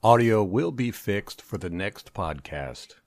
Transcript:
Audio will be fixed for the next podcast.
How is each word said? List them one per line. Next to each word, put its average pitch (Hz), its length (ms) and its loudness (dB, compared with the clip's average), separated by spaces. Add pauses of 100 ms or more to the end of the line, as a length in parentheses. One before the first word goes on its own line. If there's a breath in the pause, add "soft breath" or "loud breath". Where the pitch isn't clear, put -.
Audio 113 400 6
will 120 280 0
be 120 200 -4
fixed - 500 -6
for - 160 -10
the 90 120 -6
next 92 440 -8
podcast. 71 840 -8 (120)